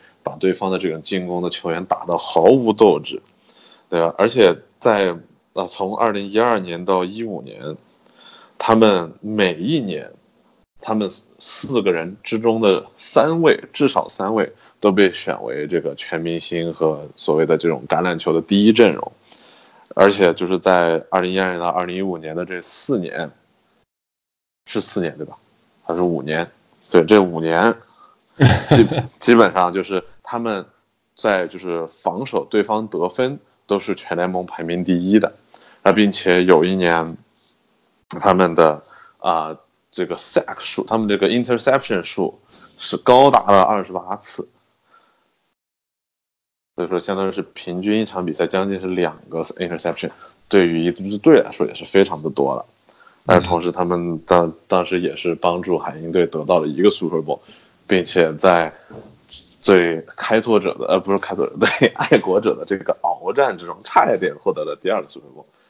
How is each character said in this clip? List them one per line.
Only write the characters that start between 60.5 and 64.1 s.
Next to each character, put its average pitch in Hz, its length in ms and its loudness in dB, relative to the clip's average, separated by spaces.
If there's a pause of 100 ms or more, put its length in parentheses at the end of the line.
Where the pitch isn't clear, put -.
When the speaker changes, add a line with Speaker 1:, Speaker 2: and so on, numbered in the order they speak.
Speaker 1:
者 90 180 -2
的， - 100 -6
呃， 95 120 2
不 98 160 -2
是 - 80 -2
开 - 100 -8
拓 78 140 -2
者， - 80 -14
<laughs> - 100 -4
对， 117 300 2
爱 - 240 2
国 98 220 0
者 110 120 0
的 85 120 -8
这 95 120 -4
个 - 240 -4
鏖 87 300 -4
战 123 260 -2
之 85 80 -18
中， 87 140 -12
差 - 340 0